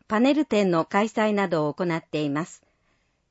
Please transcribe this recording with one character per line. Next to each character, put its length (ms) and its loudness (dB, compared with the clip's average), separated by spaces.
パ 120 0
ネ 140 4
ル 120 0
展 240 2
の 160 2
開 220 0
催 260 0
な 140 0
ど 200 0
を 60 -4
行 120 -4
っ 200 -4
て 160 -6
い 80 -2
ま 160 -4
す。 160 -20